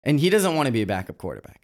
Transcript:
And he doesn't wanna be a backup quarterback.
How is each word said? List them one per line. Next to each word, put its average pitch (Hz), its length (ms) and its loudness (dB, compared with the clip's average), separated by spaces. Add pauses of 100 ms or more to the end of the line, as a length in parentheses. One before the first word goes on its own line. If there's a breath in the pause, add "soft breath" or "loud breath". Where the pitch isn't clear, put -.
And 143 140 2
he 175 100 4
doesn't 185 260 2
wanna 143 160 0
be 113 100 0
a 98 60 -2
backup 92 320 -6
quarterback. - 440 -14